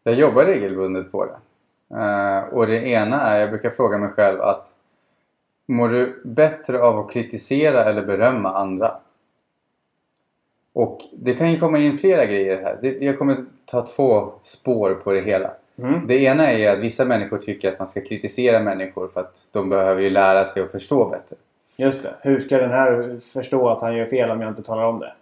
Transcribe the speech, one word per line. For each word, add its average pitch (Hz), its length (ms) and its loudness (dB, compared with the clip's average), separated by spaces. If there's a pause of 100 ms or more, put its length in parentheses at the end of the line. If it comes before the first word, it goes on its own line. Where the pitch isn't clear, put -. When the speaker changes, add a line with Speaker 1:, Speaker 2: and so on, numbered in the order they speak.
Speaker 1:
Jag 117 120 2
jobbar 139 300 6
regelbundet 95 680 -2
på 95 140 -4
det. - 100 -10 (640)
Eh, 101 440 -2 (100)
och 117 140 2
det 113 200 -2
ena 117 340 0
är, 107 180 2
jag 104 100 2
brukar 110 200 -4
fråga 107 280 0
mig 104 120 -4
själv 98 320 2
att - 260 -2 (1000)
mår 120 220 0
du 123 360 -2
bättre 127 560 0
av 113 180 6
att 107 120 -8
kritisera 131 720 0
eller 107 200 0
berömma 101 480 0
andra? 95 380 -2 (1800)
Och 117 240 -2 (160)
det 123 200 -2
kan 165 180 0
ju 165 80 0
komma 156 200 2
in 147 180 2
flera 180 280 4
grejer 98 380 0
här. - 180 -4
Det, 131 200 -2
jag 139 160 0
kommer 135 280 0 (200)
ta 120 200 -2
två 120 460 2 (100)
spår 107 520 -2
på - 180 -4
det 98 100 0
hela. 95 300 -2 (260)
Speaker 2:
Mm. 135 300 -2
Speaker 1:
Det 123 160 4
ena 139 280 4
är 107 220 2
att 98 60 -2
vissa 117 260 -2
människor 110 320 -2
tycker 98 340 -6
att - 80 -8
man 95 80 -8
ska - 140 -10
kritisera 113 580 0
människor 95 480 -4
för - 140 -8
att - 300 -16
de 98 180 -4
behöver 95 320 2
ju 98 80 2
lära 95 360 4
sig 95 180 -4
att - 80 -10
förstå 117 380 0
bättre. - 260 -12 (400)
Speaker 2:
Just 135 280 0
det. - 180 -10
Hur 139 180 2
ska 135 180 0
den 127 140 2
här 123 460 0 (160)
förstå 127 360 0
att 113 120 0
han 117 140 -4
gör 117 100 -4
fel 117 260 0
om 113 100 -6
jag 110 80 -6
inte 107 140 -12
talar 113 200 -4
om 113 160 -2
det? - 220 -12